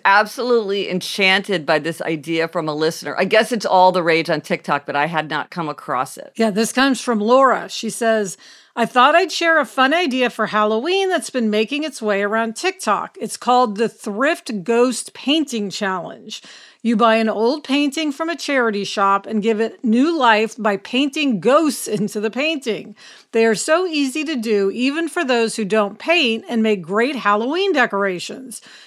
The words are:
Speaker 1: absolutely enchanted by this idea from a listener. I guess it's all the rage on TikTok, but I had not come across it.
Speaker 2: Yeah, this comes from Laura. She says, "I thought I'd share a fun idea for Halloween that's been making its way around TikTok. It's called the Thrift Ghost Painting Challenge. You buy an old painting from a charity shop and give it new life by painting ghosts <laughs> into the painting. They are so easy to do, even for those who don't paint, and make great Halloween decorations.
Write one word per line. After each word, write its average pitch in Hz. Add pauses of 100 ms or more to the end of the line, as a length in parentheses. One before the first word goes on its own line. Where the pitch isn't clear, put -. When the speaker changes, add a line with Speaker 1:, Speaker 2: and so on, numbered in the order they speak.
Speaker 1:
absolutely 208
enchanted 190
by 156
this 160
idea 160
from 160
a 151
listener. 156
I 185
guess 220
it's 226
all 185
the 180
rage 160
on 156
TikTok, 151
but 139
I 143
had 156
not 156
come 165
across 139
it. -
Speaker 2:
Yeah, 226
this 214
comes 262
from 226
Laura. 226
She -
says, 220 (380)
"I 233
thought 254
I'd 339
share 330
a 269
fun 269
idea 262
for 214
Halloween 233
that's 349
been 226
making 226
its 302
way 208
around 220
TikTok. 214
It's 233
called 247
the 220
Thrift 233
Ghost 240
Painting 254
Challenge. 185 (420)
You 226
buy 226
an 226
old 226
painting 285
from 320
a 339
charity 233
shop 196
and 226
give 214
it 226
new 269
life 226
by 208
painting 269
ghosts 269
<laughs> 214
into 202
the 214
painting. 247 (340)
They 226
are 226
so 339
easy 294
to 311
do, 214
even 277
for 349
those 233
who 226
don't 202
paint, 302
and 240
make 214
great 220
Halloween 247
decorations. 214 (260)